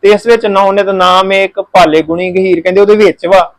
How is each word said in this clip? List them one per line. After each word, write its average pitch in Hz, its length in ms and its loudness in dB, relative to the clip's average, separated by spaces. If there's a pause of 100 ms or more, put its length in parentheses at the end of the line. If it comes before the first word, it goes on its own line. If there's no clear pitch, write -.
ਤੇ 202 60 4
ਇਸ 208 180 -2
ਵਿੱਚ 226 200 0
ਨੌ 196 260 0
ਨਿਤ 196 140 -2
ਨਾਮ 190 460 0
ਏਕ, 196 280 -4
ਭਾਲੇ 160 420 2
ਗੁਣੀ 175 280 -6
ਗਹੀਰ।" 185 300 -2
ਕਹਿੰਦੇ, 185 200 -2
ਉਹਦੇ 208 160 4
ਵਿੱਚ 196 300 0
ਵਾ 180 320 0